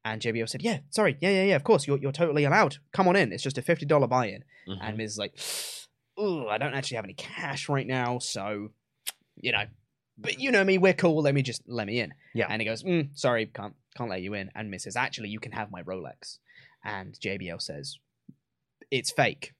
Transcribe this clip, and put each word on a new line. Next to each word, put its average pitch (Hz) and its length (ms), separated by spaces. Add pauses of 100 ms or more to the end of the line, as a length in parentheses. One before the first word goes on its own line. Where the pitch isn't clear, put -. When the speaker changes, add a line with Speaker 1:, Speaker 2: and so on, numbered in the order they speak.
Speaker 1:
And 110 160
J 117 120
B 117 80
L 113 60
said, 113 160
"Yeah, 208 160 (120)
sorry. 180 300
Yeah, 185 100
yeah, 190 140
yeah, 196 120
of - 80
course. 143 220
You're, 139 120
you're 135 140
totally 151 320
allowed. 156 320 (160)
Come 185 160
on 180 80
in. 139 160
It's 87 100
just 135 160
a 160 40
fifty 165 240
dollar 143 200
buy-in." 113 380 (240)
Speaker 2:
Mm-hmm. 95 140
Speaker 1:
And 110 140
Miz 110 160
is 104 60
like, 101 200 (840)
"Ooh, 170 280
I 104 100
don't 131 160
actually 131 220
have 110 80
any 95 100
cash - 540
right 135 180
now, 123 320
so, 104 520 (680)
you - 160
know. 104 120 (520)
But 247 240
you 269 120
know 202 120
me, 190 140
we're 185 160
cool. 160 280
Let 143 120
me 139 80
just, 123 240
let 117 200
me 113 140
in." 95 140 (200)
Speaker 2:
Yeah. 110 140
Speaker 1:
And 110 140
he 104 40
goes, 113 160
"Mm, 165 360
sorry, 120 280
can't, 107 280 (220)
can't 117 140
let 92 120
you 98 120
in." 95 200
And 107 160
Miz 95 140
says, 101 120
"Actually, 120 340
you 107 100
can 110 120
have 107 180
my 90 120
Rolex." 82 560 (460)
And 101 360
J 98 180
B 92 120
L 85 100
says, - 380 (920)
"It's 123 200
fake." - 500